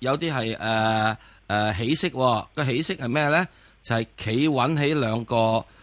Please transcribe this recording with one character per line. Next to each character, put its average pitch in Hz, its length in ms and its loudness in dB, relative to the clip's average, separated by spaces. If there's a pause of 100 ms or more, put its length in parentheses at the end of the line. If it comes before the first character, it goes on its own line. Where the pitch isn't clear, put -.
有 131 180 0
啲 165 140 -4
係， 113 260 -2
呃， 110 580 0 (300)
呃， 104 280 2
起 117 200 -2
色 - 140 0
喎， 127 460 0
個 151 100 -2
起 131 180 -2
色 190 120 -2
係 131 140 -6
咩 147 200 2
呢？ 170 180 2 (360)
就 - 140 -2
係 113 100 -2 (100)
企 123 320 0
穩 139 280 2
喺 147 220 0
兩 113 260 -2
個， 113 400 2 (180)